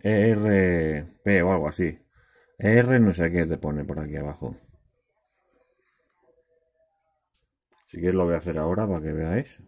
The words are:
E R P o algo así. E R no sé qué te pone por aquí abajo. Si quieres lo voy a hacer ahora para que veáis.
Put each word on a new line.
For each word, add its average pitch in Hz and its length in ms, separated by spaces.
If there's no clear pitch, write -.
E 107 300
R 90 760
P 98 200
o 92 80
algo 80 160
así. 82 320
E 110 160
R 123 220
no 104 140
sé 85 180
qué 85 140
te 80 120
pone 73 280
por 78 140
aquí 73 180
abajo. 71 400
Si 90 100
quieres 90 180
lo 92 100
voy 85 80
a 82 60
hacer 80 200
ahora 90 260
para 90 160
que 76 120
veáis. 82 540